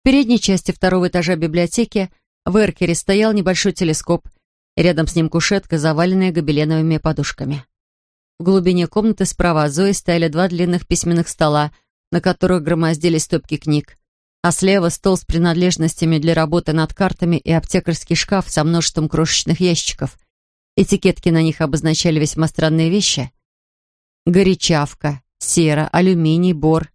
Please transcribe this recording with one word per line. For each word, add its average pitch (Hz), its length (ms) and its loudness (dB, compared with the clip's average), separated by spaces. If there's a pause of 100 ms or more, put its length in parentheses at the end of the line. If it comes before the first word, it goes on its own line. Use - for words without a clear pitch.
В - 20 -20
передней 262 380 4
части 190 320 -2
второго 185 340 0
этажа 175 300 -2
библиотеки 175 720 -2 (340)
в 180 120 -2
эркере 180 400 0
стоял 214 360 0
небольшой 185 400 0
телескоп, 165 560 -2 (480)
и - 60 2
рядом 160 240 2
с - 80 -8
ним 160 140 2
кушетка, 170 500 -2
заваленная 175 540 0
гобеленовыми 156 680 0
подушками. 143 640 -6 (760)
В - 20 -10
глубине 180 440 2
комнаты 214 400 0
справа 165 380 0
от 147 80 -2
Зои 196 200 2
стояли 170 340 0
два 165 220 0
длинных 175 380 -2
письменных 170 420 -2
стола, 147 440 0 (380)
на 175 120 -2
которых 180 400 0
громоздились 160 600 0
стопки 156 340 -6
книг, 147 400 -4 (440)
а 175 80 2
слева 185 380 2
стол 185 300 0
с - 80 -10
принадлежностями 165 880 0
для 160 160 0
работы 160 400 0
над 156 220 -2
картами 175 420 -2
и - 160 -2
аптекарский 165 640 -2
шкаф - 320 -2
со 151 160 -2
множеством 160 460 -2
крошечных - 500 -2
ящиков. 170 560 -2 (580)
Этикетки - 540 0
на 165 140 2
них 160 180 -2
обозначали 160 580 0
весьма 156 300 -2
странные 160 400 0
вещи. 170 420 -2 (960)
Горячавка, 165 960 0 (160)
сера, 156 560 0
алюминий, 175 640 2
бор. 156 400 0